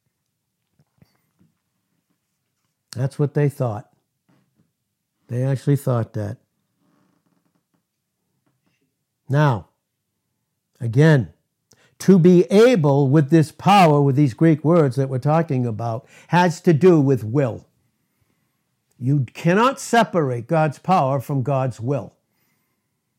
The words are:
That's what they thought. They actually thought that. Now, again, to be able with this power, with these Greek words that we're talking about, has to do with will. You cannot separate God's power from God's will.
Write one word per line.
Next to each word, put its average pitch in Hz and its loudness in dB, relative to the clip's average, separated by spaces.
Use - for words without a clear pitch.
That's 127 -8
what 147 -4
they 147 0
thought. 120 -8
They 120 -6
actually 139 -2
thought 120 -4
that. 107 -10
Now, 135 -2
again, 127 2
to 190 4
be 180 6
able 160 2
with 143 0
this 160 2
power, 175 2
with 139 0
these 139 0
Greek 160 0
words 147 0
that 135 -4
we're 131 -8
talking 143 -2
about, 113 -8
has 175 -2
to 180 2
do 165 4
with 135 -2
will. 113 -6
You 131 -2
cannot 214 0
separate 151 -4
God's 156 -2
power 143 -2
from 139 -6
God's 131 -4
will. 117 -8